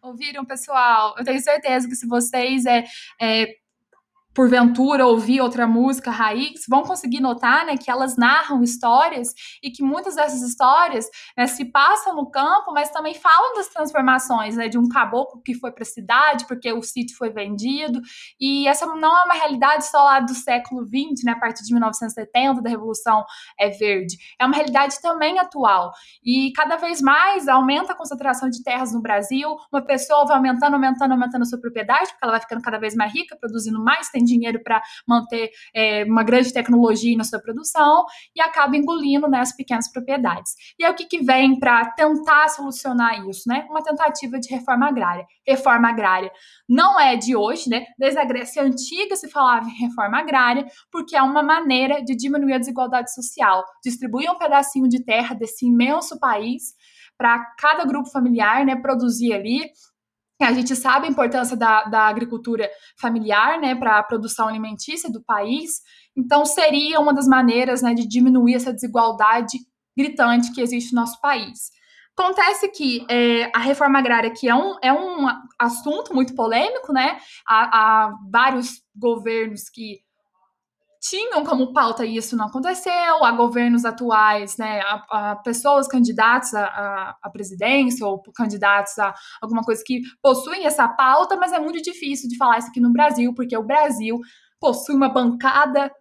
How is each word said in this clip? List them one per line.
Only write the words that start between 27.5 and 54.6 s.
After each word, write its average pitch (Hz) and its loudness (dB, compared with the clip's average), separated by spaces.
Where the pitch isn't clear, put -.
a - -8
concentração 262 -6
de 240 -6
terras 247 -4
no 233 -4
Brasil, 247 -4
uma 277 -2
pessoa 285 2
vai 294 4
aumentando, 262 2
aumentando, 269 0
aumentando 247 -2
a - 0
sua 240 -8
propriedade, 240 -2
porque - -12
ela 233 -2
vai 226 0
ficando 226 -10
cada 220 -6
vez 214 -6
mais 214 -2
rica, 330 -8
produzindo 220 -6
mais, 285 0
tem 240 2
dinheiro 233 0
pra 220 -2
manter, 233 -2
é, 214 0
uma 226 2
grande 247 2
tecnologia 233 2
na 226 -2
sua 226 -8
produção 302 2
e 320 -4
acaba 302 2
engolindo, 294 0
né, 262 2
as 254 -4
pequenas 233 -6
propriedades. 247 -4
E 330 -4
aí 349 2
o - -4
que 339 -12
que 339 -4
vem 262 4
pra 240 2
tentar 302 2
solucionar 240 -4
isso, 196 -10
né? 277 -4
Uma 311 -4
tentativa 302 -4
de 240 -10
reforma 254 -2
agrária. 185 -4
Reforma 240 4
agrária 190 0
não 339 4
é 262 4
de 233 -2
hoje, 233 -2
né? 247 -2
Desde 269 0
a 285 2
Grécia 247 -4
Antiga 320 -2
se 294 -12
falava 247 2
em 233 -10
reforma 233 -4
agrária, 277 0
porque 294 -6
é 269 4
uma 277 2
maneira 285 0
de 262 -4
diminuir 269 -2
a 262 0
desigualdade 247 -4
social, 202 0
distribuir 254 -4
um 359 -2
pedacinho 277 2